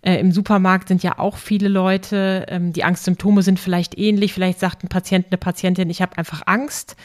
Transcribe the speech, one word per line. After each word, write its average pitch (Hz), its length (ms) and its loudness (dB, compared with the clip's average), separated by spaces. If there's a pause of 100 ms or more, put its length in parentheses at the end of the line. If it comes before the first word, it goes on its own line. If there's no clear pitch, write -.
Äh, 185 180 2
im 185 120 6
Supermarkt 190 560 2
sind 185 160 2
ja - 160 -2
auch 202 160 -2
viele 202 320 -2
Leute. 190 800 0
Ähm, 175 240 -2
die 165 140 -2
Angstsymptome 185 560 2
sind 185 180 2
vielleicht 175 380 -4
ähnlich. 208 360 2
Vielleicht 185 260 -2
sagt - 240 -4
ein 180 40 -8
Patient, 185 420 0
eine 185 100 0
Patientin, 180 500 -2
"Ich 175 120 -6
habe 180 160 -4
einfach 160 280 -8
Angst." - 600 -4